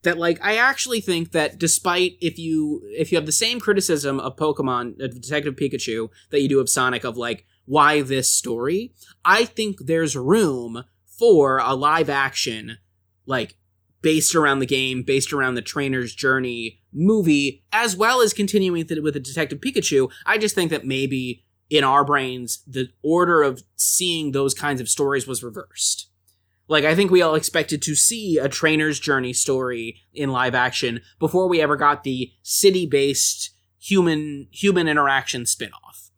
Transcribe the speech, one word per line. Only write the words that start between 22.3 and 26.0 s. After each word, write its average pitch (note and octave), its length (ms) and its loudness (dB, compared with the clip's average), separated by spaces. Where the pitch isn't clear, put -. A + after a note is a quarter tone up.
the C3 220 -6
order E3+ 400 4
of C3 180 -2
seeing E3 560 -2
those C#3 220 0
kinds C#3 260 -4
of A2+ 80 -8
stories C#3 400 0
was B2 160 -8
reversed. - 640 -8